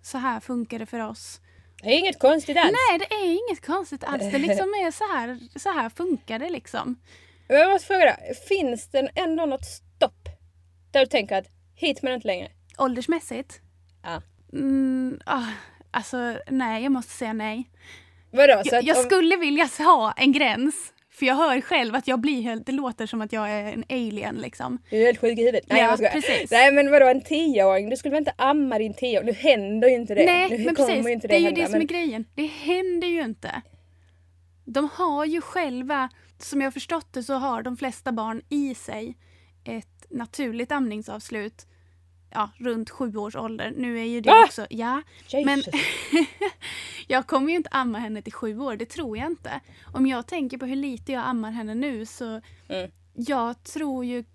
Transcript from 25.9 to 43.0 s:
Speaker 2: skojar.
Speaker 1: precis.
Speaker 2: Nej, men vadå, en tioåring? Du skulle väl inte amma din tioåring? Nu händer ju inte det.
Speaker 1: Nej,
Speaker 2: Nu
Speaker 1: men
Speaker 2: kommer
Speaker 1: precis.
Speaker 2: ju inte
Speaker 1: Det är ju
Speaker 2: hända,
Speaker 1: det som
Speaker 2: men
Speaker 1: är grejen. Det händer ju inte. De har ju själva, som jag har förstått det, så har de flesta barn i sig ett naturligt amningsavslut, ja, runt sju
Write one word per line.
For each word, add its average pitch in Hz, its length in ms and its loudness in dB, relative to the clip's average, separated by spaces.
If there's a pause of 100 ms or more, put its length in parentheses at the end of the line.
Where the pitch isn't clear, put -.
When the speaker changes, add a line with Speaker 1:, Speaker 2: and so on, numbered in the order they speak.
Speaker 2:
skojar. 247 140 2
Speaker 1:
precis. 302 400 -2
Speaker 2:
Nej, 254 200 10
men 277 200 6
vadå, 277 160 10
en 262 140 4
tioåring? 208 680 2
Du 262 80 -2
skulle 285 140 -6
väl 302 100 0
inte 285 160 -4
amma 269 420 2
din 220 140 -2
tioåring? 220 320 -2
Nu 233 80 0
händer 220 540 4
ju 254 80 8
inte 214 200 -4
det. 320 100 8
Speaker 1:
Nej, 359 240 4
Speaker 2:
Nu 226 160 -2
Speaker 1:
men 330 100 2
Speaker 2:
kommer 277 140 4
Speaker 1:
precis. 233 180 0
Speaker 2:
ju 240 40 0
inte 233 160 -4
Speaker 1:
Det 311 80 4
är 339 40 6
ju 339 60 6
Speaker 2:
hända, 330 160 0
Speaker 1:
det 330 40 2
som - 60 -2
Speaker 2:
men 320 100 2
Speaker 1:
är 311 40 2
grejen. 285 400 -4 (100)
Det 302 100 -2
händer 349 600 -2
ju 339 160 0
inte. - 380 -8 (1040)
De 277 280 -2
har 302 320 -2
ju 320 160 -2
själva, 262 680 -4 (300)
som 285 220 -4
jag 269 40 0
har 262 60 -2
förstått - 420 -8
det, 254 100 -6
så 269 100 -4
har 254 300 -4
de 254 140 -6
flesta 262 340 -6
barn 226 380 -6
i 285 260 -2
sig 226 420 -12 (460)
ett - 460 -14
naturligt 240 600 -6
amningsavslut, 214 960 -6 (640)
ja, 208 180 -4 (100)
runt 233 300 -6
sju 226 280 -6